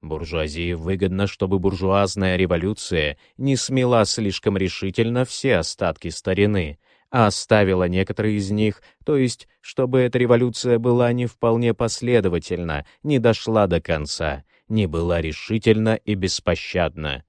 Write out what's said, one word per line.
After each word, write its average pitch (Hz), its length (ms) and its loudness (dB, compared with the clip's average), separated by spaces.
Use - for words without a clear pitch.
Буржуазии 80 720 -6
выгодно, 95 520 -2
чтобы 98 320 -2
буржуазная 95 760 0
революция 87 800 -2
не 135 180 0
смела 123 480 2
слишком 101 540 -2
решительно 110 680 -2
все 127 320 -2
остатки 85 540 -2
старины, 95 720 0
а 117 180 4
оставила 95 600 2
некоторые 104 480 0
из 98 160 -2
них, 107 320 -2
то 156 100 0
есть, 127 320 -2
чтобы 131 380 0
эта 123 200 2
революция 120 600 4
была 120 340 2
не 123 140 -2
вполне 117 460 2
последовательна, 90 1120 -2
не 143 160 0
дошла 110 480 2
до 85 120 0
конца, 76 640 -6
не 110 180 0
была 85 360 -2
решительна 110 760 0
и - 180 -4
беспощадна. 82 1160 -4